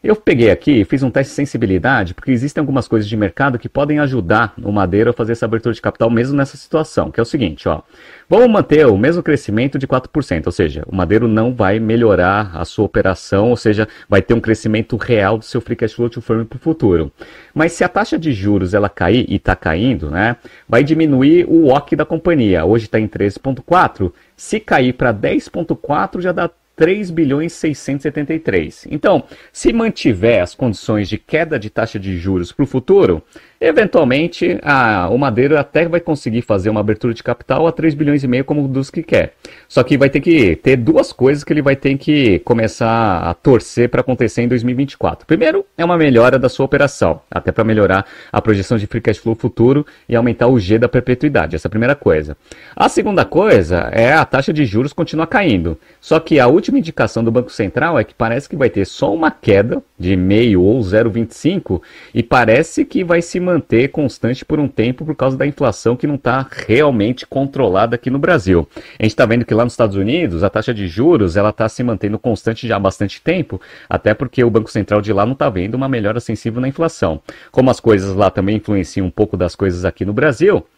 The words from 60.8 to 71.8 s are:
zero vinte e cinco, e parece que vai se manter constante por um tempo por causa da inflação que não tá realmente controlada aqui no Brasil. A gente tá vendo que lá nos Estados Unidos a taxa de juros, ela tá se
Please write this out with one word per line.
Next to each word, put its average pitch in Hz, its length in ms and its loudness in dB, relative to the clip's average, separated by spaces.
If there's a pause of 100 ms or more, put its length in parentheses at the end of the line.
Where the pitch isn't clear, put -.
zero 107 260 2
vinte 113 220 -4
e - 60 -20
cinco, 151 440 -2 (320)
e 113 120 -2
parece 127 600 2
que - 200 -4
vai 170 180 0
se 185 160 -6
manter 151 500 0
constante 135 560 -4
por 151 140 -2
um 147 80 0
tempo 123 380 -4
por - 100 -6
causa 131 220 -2
da 135 100 -2
inflação 123 480 -2
que 135 120 -6
não 147 100 -2
tá 127 300 -4 (200)
realmente 123 600 0
controlada 117 680 0
aqui 120 160 -6
no 135 80 -2
Brasil. 95 480 2 (320)
A - 60 -2
gente 110 100 0
tá 127 120 2
vendo 117 180 0
que - 80 -4
lá 110 100 2
nos 123 120 -2
Estados 107 200 0
Unidos 98 480 -2
a 101 80 2
taxa 110 220 -4
de 101 160 -6
juros, 104 480 2
ela 104 160 0
tá 113 160 -4
se - 160 -6